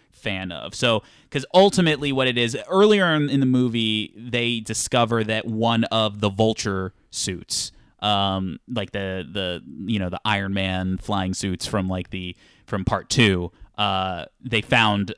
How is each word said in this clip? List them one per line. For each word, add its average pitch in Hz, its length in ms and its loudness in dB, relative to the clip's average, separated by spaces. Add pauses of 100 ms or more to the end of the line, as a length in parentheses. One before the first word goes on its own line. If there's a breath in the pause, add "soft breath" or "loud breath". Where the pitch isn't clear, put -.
(120 soft breath)
fan 95 420 -8
of. 85 200 -12
So, 117 300 0 (260 soft breath)
'cause 135 240 -6
ultimately 165 600 4
what 131 140 2
it 123 100 0
is, 117 200 0 (120)
earlier 190 440 6
in, 147 160 2
in 139 120 2
the 135 40 4
movie, 113 720 2
they 120 460 -2
discover 113 640 0
that 110 200 -2
one 113 400 2
of 107 360 -2
the 104 80 4
Vulture 98 640 -2 (180)
suits, - 600 -6 (260 soft breath)
um, 98 580 0 (120)
like 101 240 -6
the, 95 360 -6
the, 90 320 -6 (240)
you 107 140 -2
know, 92 100 -2
the 90 140 -8
Iron 98 300 -2
Man 92 440 -2
flying 95 360 -4
suits 92 340 -6
from, 95 220 -2
like, 92 220 -6
the, 90 260 -10 (280 soft breath)
from 95 200 -4
part - 240 -2
two, 92 420 4 (260 soft breath)
uh, 95 480 -2 (140)
they 110 220 -2
found, 107 560 2